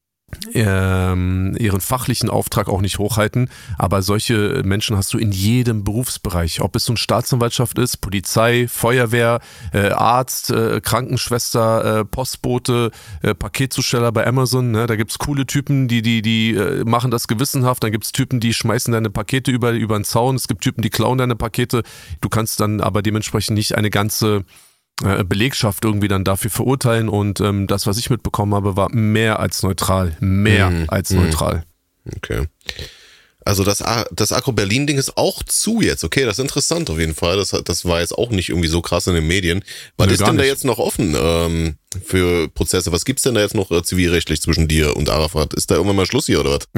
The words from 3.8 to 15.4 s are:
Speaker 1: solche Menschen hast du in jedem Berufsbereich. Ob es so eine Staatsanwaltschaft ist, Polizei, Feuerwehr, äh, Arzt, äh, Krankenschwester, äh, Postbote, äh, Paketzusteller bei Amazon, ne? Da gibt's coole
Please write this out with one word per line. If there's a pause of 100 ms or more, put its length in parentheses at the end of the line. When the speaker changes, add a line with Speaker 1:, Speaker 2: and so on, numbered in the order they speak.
Speaker 1:
solche
Menschen
hast
du
in
jedem
Berufsbereich.
Ob
es
so
eine
Staatsanwaltschaft
ist,
Polizei,
Feuerwehr, (320)
äh,
Arzt,
äh,
Krankenschwester,
äh,
Postbote, (300)
äh,
Paketzusteller
bei
Amazon,
ne?
Da
gibt's
coole